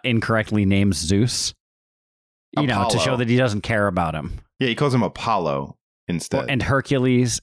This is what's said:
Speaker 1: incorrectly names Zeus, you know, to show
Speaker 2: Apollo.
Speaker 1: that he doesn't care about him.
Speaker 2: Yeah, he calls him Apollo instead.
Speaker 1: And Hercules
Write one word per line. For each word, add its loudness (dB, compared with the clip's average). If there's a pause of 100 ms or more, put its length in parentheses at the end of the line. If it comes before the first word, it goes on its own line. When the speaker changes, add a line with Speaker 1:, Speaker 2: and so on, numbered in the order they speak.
Speaker 1:
incorrectly 0
names 2
Zeus, 0 (1040)
you 0
know, 0
to 0
show 0
Speaker 2:
Apollo. 0
Speaker 1:
that 0
he 4
doesn't 2
care 0
about 0
him. -8 (220)
Speaker 2:
Yeah, 0
he 0
calls 0
him 4
Apollo -2 (300)
instead. -4
Speaker 1:
And 0
Hercules 0